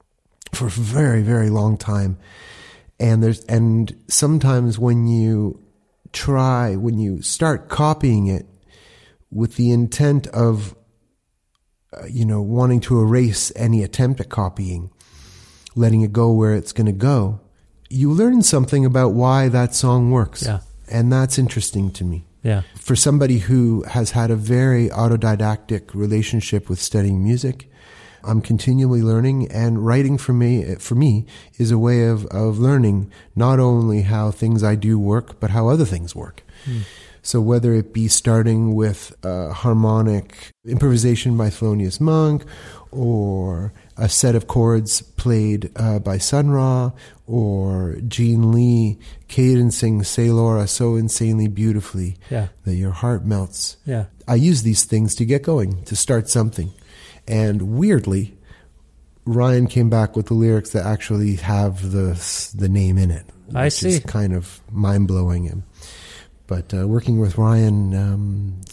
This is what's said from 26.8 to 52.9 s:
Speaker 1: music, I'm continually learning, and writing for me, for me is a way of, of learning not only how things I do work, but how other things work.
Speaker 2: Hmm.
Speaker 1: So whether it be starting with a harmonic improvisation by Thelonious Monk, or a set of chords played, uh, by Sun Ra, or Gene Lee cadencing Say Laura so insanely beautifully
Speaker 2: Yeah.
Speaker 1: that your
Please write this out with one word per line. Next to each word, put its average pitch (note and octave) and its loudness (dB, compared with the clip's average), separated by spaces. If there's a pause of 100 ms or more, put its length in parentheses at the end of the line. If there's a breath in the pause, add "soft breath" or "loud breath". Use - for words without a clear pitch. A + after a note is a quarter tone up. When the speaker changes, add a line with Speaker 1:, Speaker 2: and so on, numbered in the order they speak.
Speaker 1:
music, B2 -2 (560 loud breath)
I'm A2 0
continually B2+ 2
learning, A#2 0
and A2+ -2
writing C3+ 2
for - -4
me, A#2+ 0
for - -8
me A#2 2 (320 loud breath)
is A#2 0
a A2+ 4
way A#2 2
of, A2 0
of A2 -2
learning A2+ 2 (240 loud breath)
not B2+ 2
only A#2 2
how G#2+ 0
things A2 0
I G#2+ 2
do G#2+ 0
work, G#2 -2
but A2 -4
how A2+ 0
other D#3 2
things F2 -8
work. - -16 (220 loud breath)
Speaker 2:
Hmm. B2 -6 (440 loud breath)
Speaker 1:
So A#2+ -2
whether A#2 2
it A2 -2
be A2+ -2
starting A2+ 2
with G#2+ -4
a F2+ -6
harmonic A2 0 (140)
improvisation B2 2
by A2 0
Thelonious G#2 -2
Monk, D#3 2 (460 loud breath)
or G2+ -2 (240 soft breath)
a A2+ -2
set A#2+ 2
of A2+ -2
chords A2+ 0
played, G#2+ -2
uh, A2 -2
by F#2+ -4
Sun C#3+ 0
Ra, C3 0 (340 loud breath)
or G2 -2 (100)
Gene A2+ 2
Lee A#2 2 (300 loud breath)
cadencing A#2+ 2
Say A#2 0
Laura A2+ 2
so A#2 0
insanely A2+ 0
beautifully G2+ -4 (120)
Speaker 2:
Yeah. A2 -4 (160)
Speaker 1:
that F#2 -2
your F#2+ -2